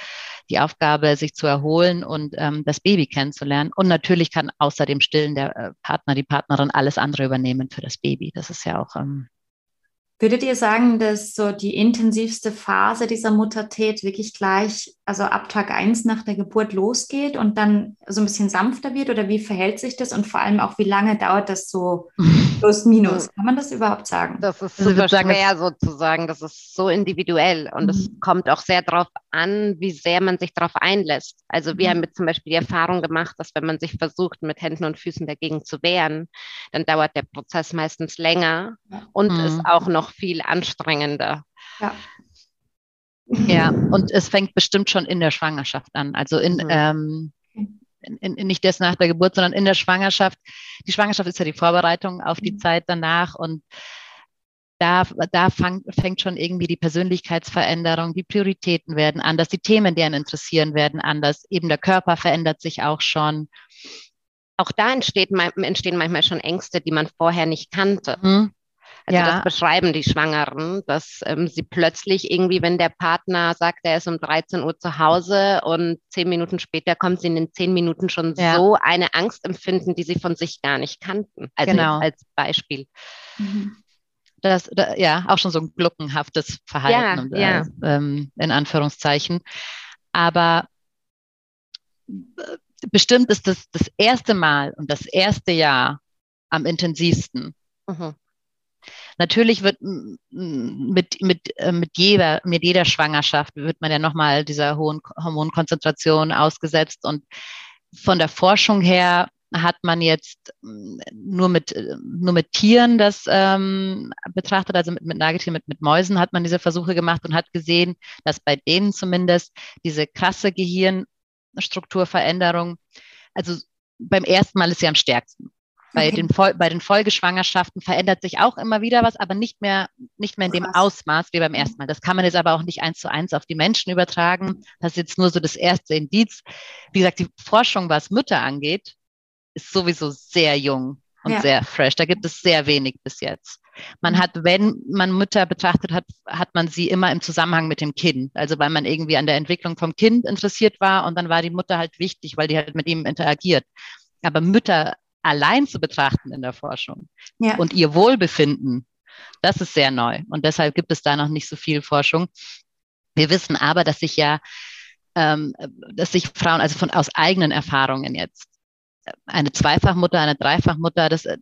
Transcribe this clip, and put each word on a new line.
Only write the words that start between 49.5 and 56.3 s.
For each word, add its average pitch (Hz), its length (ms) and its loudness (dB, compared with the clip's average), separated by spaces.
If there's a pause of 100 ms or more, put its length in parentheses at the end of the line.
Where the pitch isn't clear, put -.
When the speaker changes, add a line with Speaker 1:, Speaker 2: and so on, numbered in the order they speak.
Speaker 1:
in 196 120 0
der 196 100 6
Schwangerschaft. 190 640 2 (480)
Die 190 60 -4
Schwangerschaft 202 360 0
ist 175 100 -6
ja 180 60 0
die 151 80 -4
Vorbereitung 175 680 0
auf 170 200 -6
die 208 120 -6
Speaker 2:
Mhm. 202 60 -12
Speaker 1:
Zeit 170 300 0
danach 170 460 0
und 160 280 -8 (1160)
da, 175 260 2 (260)
da 180 180 4
fang-, 185 360 -2 (140)
fängt 185 220 -2
schon 180 160 -4